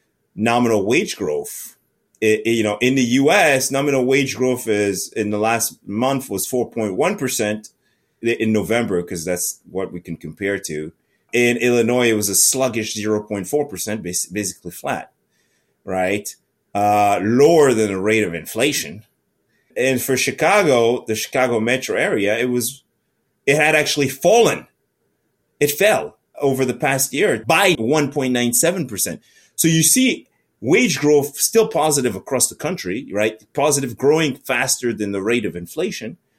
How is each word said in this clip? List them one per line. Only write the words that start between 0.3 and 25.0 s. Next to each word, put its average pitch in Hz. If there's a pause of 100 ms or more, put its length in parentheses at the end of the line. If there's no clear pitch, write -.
nominal 113
wage 139
growth. 76 (420)
It, 107
it, 113
you 117
know, 104
in 127
the 135
U 135
S, 156
nominal 139
wage 135
growth 127
is, 101
in 104
the 104
last 113
month, 123
was 98
four 123
point 104
one 175
percent 107 (520)
i-, 117
in 113
November, 104
'cause 87
that's 90 (100)
what 90
we 87
can 85
compare 98
to. 78 (400)
In 120
Illinois, 120
it 110
was 104
a 98
sluggish 113
zero 107
point 101
four 147
percent, 107
bas-, 87
basically 92
flat, - (720)
right? 95 (400)
Uh, 101
lower 139
than 110
the 98
rate 107
of 85
inflation. 104 (720)
And 127
for -
Chicago, 143
the 113
Chicago 120
metro 117
area, 110
it 127
was, 123 (640)
it 151
had 156
actually 147
fallen. 175 (920)